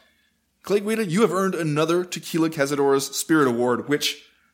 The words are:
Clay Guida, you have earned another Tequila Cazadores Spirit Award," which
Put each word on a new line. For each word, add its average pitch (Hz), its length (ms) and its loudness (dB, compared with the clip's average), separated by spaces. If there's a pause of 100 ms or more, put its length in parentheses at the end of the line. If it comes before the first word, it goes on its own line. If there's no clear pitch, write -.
(640)
Clay 202 160 0
Guida, 220 260 -2
you 180 160 0
have 175 100 2
earned 190 220 0
another 160 500 0
Tequila 165 460 -4
Cazadores 139 640 0
Spirit 156 340 2
Award," 120 400 0
which - 340 -2 (320)